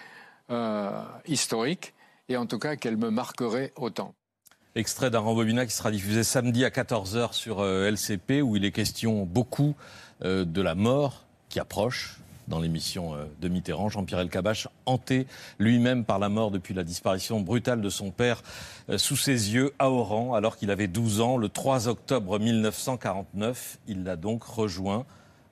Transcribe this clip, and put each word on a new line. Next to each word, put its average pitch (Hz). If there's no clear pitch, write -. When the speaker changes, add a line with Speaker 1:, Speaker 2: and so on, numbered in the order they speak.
Speaker 1:
euh, 107
historique 131
et 127
en 120
tout 113
cas 151
qu'elle 113
me 113
marquerait 123
autant. 101
Speaker 2:
Extrait 117
d'un 117
Rambobina 113
qui 113
sera -
diffusé 107
samedi 123
à 120
quatorze 110
heures 117
sur, 101
euh, 95
L 107
C 101
P, 139
où 113
il 98
est 98
question 110
beaucoup, 123
euh, 92
de 82
la 85
mort 127
qui 104
approche. -
Dans 80
l'émission, 82
euh, 73
de 90
Mitterrand, 90
Jean-Pierre 90
Elkabbach, 95
hanté 131
lui-même 120
par 101
la 101
mort 110
depuis 98
la 92
disparition 95
brutale 117
de 101
son 95
père, 120
euh, 101
sous 131
ses 113
yeux 135
à 135
Oran, 120
alors 110
qu'il 101
avait 101
douze 107
ans. 120
Le 107
trois 127
octobre 107
mille 113
neuf 107
cent 131
quarante-neuf, 104
il 95
l'a 90
donc 107
rejoint 101